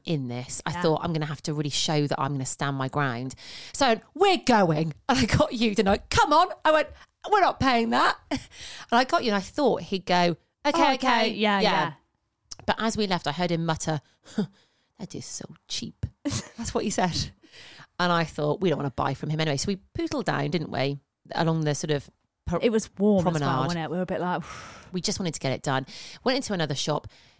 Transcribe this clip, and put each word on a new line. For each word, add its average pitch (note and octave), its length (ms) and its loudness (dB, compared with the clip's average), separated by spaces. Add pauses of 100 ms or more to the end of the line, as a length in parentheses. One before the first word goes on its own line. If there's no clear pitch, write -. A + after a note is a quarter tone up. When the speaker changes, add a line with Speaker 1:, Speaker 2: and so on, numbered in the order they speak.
Speaker 1:
in C#3+ 220 -2
this." B2 380 -8
I D#3+ 60 -4
Speaker 2:
Yeah. F3 100 -4
Speaker 1:
thought, D#3+ 220 2
"I'm F3 100 -2
gonna D#3 120 -2
have D3 180 -8
to D#3 100 -4
really D3 160 -4
show D3 380 0
that C#3 120 -2
I'm C#3 140 -2
gonna C3 120 -4
stand C#3 320 -4
my C3 100 -2
ground." C3 480 -2 (380)
So, A3+ 260 2 (140)
"We're F4+ 240 4
going." E3 560 4 (160)
And B3+ 100 4
I B3 60 2
got - 280 2
you, A3 220 2
didn't G3 140 4
I? G3+ 80 4 (120)
"Come F#4+ 240 4
on." F4 140 6 (160)
I D#4 80 6
went, D4+ 180 4 (420)
"We're G4+ 100 6
not - 180 2
paying A#3 320 2
that." B3+ 320 2
<laughs> - 80 -10 (600)
And A#3+ 80 6
I C4 40 6
got D4 200 0
you A3+ 80 0
and G#3 60 2
I F#3+ 40 0
thought G#3+ 400 2
he'd F3+ 240 -6
go, F3 300 4 (280)
"Okay, D4+ 180 2
Speaker 2:
Oh, C4+ 120 6
Speaker 1:
okay, - 20 -
Speaker 2:
okay. A#3 380 2
Yeah, G#3 260 2
Speaker 1:
yeah." G3+ 120 4
Speaker 2:
yeah. E3 220 0 (760)
Speaker 1:
But - 100 2
as - 180 -2
we G#3 120 -2
left, F3+ 200 -2
I D3 40 -2
heard F3 200 -2
him E3 140 0
mutter, D#3 340 -2 (360)
"Huh, G#3 100 0 (540)
that - 160 -12
is C#3+ 100 -12
so - 200 -10 (220)
cheap." - 460 -8
<laughs> - 100 -18
That's - 520 -6
what - 80 0
he G#3 80 -2
said. F3+ 400 -2 (680)
And F3 120 2
I E3+ 140 4
thought, D3+ 360 -2
"We F#3+ 80 4
don't C#3 80 2
wanna C#3+ 140 -2
buy C#3 240 -2
from D3+ 160 -6
him D#3 80 -2
anyway." D3+ 180 0
So - 120 -4
we F#3+ 80 -2 (200)
poodled D#4 280 -4
down, C#3+ 260 -2
didn't D#3+ 200 -2
we, C#3 280 -2 (340)
along D#3+ 280 0
the D3+ 120 0
sort D#3 180 -4
of C#3+ 160 -4 (380)
pro- E3+ 140 -2
Speaker 2:
It A#3 100 2
was A3 200 0 (100)
warm G3+ 220 4
as - 40 2
well, F3+ 140 0
Speaker 1:
promenade. C3+ 260 0
Speaker 2:
wasn't E3+ 200 -2
it? C3 40 -6
We E3 80 -4
were F#3 60 -2
a - 20 -8
bit F#3 160 -4
like, F3 260 -4
<sighs> - 440 -18
Speaker 1:
We F3+ 100 -6
just - 180 -2
wanted F3 140 -2
to - 60 -8
get C3+ 120 -2
it A#2 120 -4
done. C3+ 220 0 (380)
Went B3+ 140 2
into G#3 160 -4
another D3+ 220 -2
shop, - 320 -2 (320)